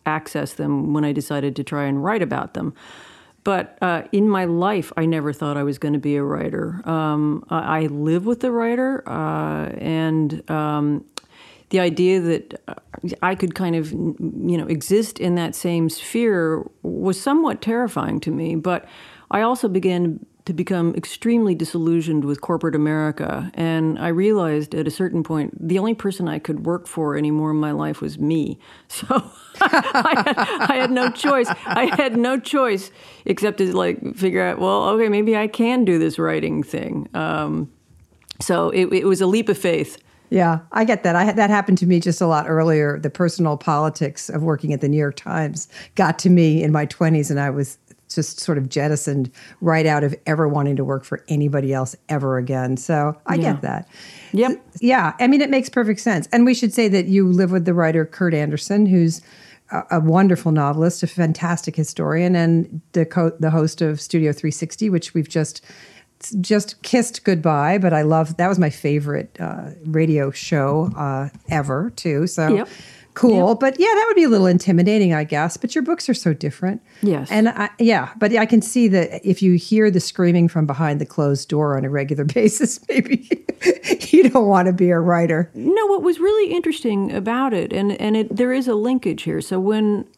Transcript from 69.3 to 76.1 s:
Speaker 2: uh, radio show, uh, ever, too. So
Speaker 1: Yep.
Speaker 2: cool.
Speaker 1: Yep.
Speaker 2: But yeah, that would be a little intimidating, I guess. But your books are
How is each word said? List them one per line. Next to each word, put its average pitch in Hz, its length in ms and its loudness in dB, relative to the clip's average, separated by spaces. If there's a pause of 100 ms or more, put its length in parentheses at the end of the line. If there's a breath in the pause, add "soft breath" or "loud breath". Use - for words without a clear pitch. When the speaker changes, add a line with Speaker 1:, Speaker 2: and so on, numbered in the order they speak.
Speaker 2:
uh, - 340 -8 (140)
radio 156 460 2
show, 147 640 0
uh, 139 320 -4 (220)
ever, 147 480 -2
too. 156 280 0
So 165 220 -2
Speaker 1:
Yep. 214 220 2 (440 loud breath)
Speaker 2:
cool. 202 360 4
Speaker 1:
Yep. 226 100 2
Speaker 2:
But 269 200 0
yeah, 381 80 4
that 440 200 4
would 440 80 2
be 349 80 6
a 285 60 6
little 196 180 4
intimidating, 180 640 4
I 151 100 2
guess. 151 340 -2
But - 180 -6
your 311 80 0
books 330 240 -4
are 254 60 2